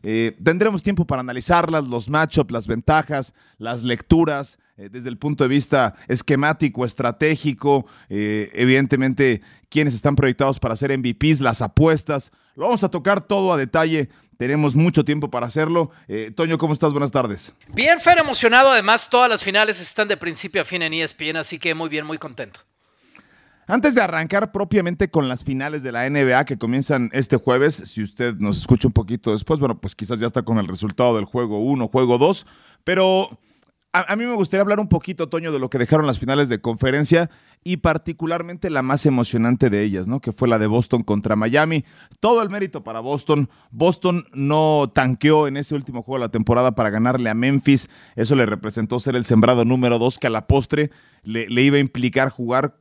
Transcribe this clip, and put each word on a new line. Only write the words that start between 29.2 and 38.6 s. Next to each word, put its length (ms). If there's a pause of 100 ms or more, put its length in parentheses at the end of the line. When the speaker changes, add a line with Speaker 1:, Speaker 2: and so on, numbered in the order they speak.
Speaker 1:
después, 260
bueno, 220
pues 160
quizás 240
ya 60
está 160
con 160
el 100
resultado 480
del 80
juego 340
uno, 300
juego 280
dos, 300 (380)
pero 560 (520)
a, 200
a 20
mí 100
me 120
gustaría 260
hablar 160
un 100
poquito, 400
Toño, 220
de 80
lo 100
que 100
dejaron 280
las 140
finales 280
de 120
conferencia 680 (360)
y 140
particularmente 920